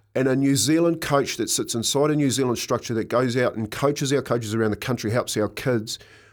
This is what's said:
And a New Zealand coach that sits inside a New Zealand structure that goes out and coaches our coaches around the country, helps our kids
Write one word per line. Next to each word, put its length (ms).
And 120
a 80
New 220
Zealand 460
coach 340
that 140
sits 240
inside 360
a 60
New 140
Zealand 280
structure 360
that 140
goes 280
out 180
and 160
coaches 420
our 100
coaches 320
around 160
the 60
country, 340
helps 260
our 120
kids 500